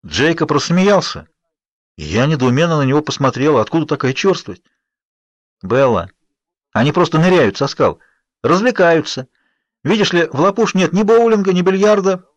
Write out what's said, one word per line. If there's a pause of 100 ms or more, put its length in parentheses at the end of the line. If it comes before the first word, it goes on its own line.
Джейкоб
рассмеялся. (680)
Я
недоуменно
на
него
посмотрел.
Откуда
такая
чёрствость? (1000)
"Белла, (640)
они
просто
ныряют
со
скал. (440)
Развлекаются. (560)
Видишь
ли,
в
Лапуш
нет
ни
боулинга,
ни
бильярда". (120)